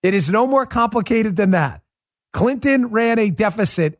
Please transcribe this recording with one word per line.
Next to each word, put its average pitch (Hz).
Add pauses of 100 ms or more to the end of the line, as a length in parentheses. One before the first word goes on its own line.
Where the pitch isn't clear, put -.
It 190
is 165
no 226
more 269
complicated 226
than 196
that. 143 (500)
Clinton 254
ran 226
a 208
deficit 185